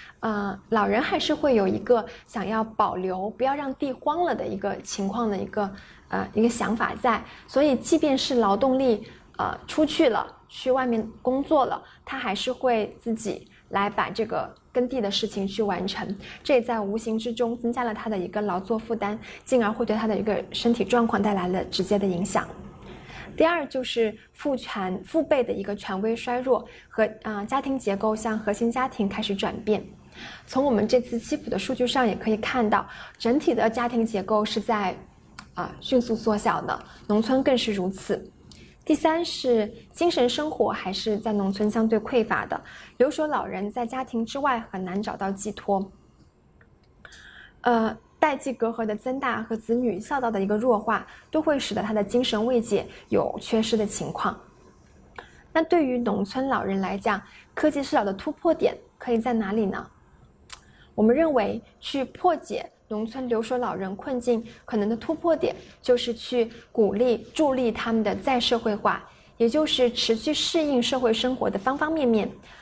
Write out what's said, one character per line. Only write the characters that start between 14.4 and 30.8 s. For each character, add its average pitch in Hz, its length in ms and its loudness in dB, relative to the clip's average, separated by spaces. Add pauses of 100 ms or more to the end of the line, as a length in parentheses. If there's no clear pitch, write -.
耕 247 160 2
地 254 140 -2
的 202 80 0
事 202 160 -2
情 202 220 -4
去 196 160 -2
完 185 240 -2
成， - 280 -6 (280)
这 302 100 2
也 247 80 6
在 233 180 -2
无 202 160 -4
形 226 220 -4
之 226 160 -4
中 233 240 -2
增 233 160 -2
加 254 100 -2
了 233 80 -2
他 214 160 -6
的 214 80 -2
一 180 120 -2
个 208 120 -4
劳 196 200 0
作 202 180 -2
负 226 160 -4
担， 214 260 -4 (240)
进 247 200 2
而 208 80 2
会 220 120 -2
对 214 120 0
他 220 100 0
的 220 100 2
一 196 60 0
个 202 300 0
身 - 200 0
体 233 120 2
状 233 240 4
况 208 120 0
带 208 140 2
来 180 140 0
了 180 180 0
直 - 180 -2
接 202 140 2
的 202 80 2
影 180 180 0
响。 - 240 -2 (880)
第 311 100 6
二 330 200 2
就 262 180 -4
是 226 320 0 (180)
父 285 220 -2
权， 185 480 -4
父 320 200 0
辈 277 200 4
的 220 80 -2
一 196 120 -4
个 202 120 -4
权 196 240 -6
威 220 160 0
衰 240 240 -4
弱 254 240 2 (240)
和， 214 220 0 (140)
呃， 208 240 -6
家 269 120 0
庭 269 200 -2
结 202 160 0
构 214 200 0
向 220 220 -4
核 208 160 -2
心 233 180 0
家 254 160 -2
庭 214 220 -2
开 196 100 -4
始 208 160 -2
转 196 280 -4
变。 208 200 0 (640)
从 - 180 0
我 285 60 4
们 214 160 4